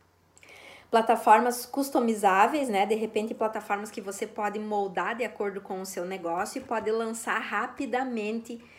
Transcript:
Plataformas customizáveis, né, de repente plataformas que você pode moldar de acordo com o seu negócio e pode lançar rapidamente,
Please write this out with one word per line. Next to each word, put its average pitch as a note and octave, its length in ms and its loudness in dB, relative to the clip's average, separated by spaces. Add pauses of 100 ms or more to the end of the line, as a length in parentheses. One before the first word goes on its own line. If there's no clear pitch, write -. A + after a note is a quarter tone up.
(920)
Plataformas A3+ 760 6
customizáveis, A#3+ 1040 4
né, G3 160 2
de G#3+ 80 2
repente A3 400 -2
plataformas G#3+ 560 -4
que - 100 -12
você G3 280 -8
pode G#3 320 -4
moldar G3+ 580 -2
de B3 60 -2
acordo G3+ 360 -4
com F#3+ 220 -8
o F#3+ 40 -8
seu F3+ 200 -6
negócio F#3 540 -4
e B3 40 -10
pode A3 280 -2
lançar A3+ 480 -2
rapidamente, A#3 1200 -4 (160)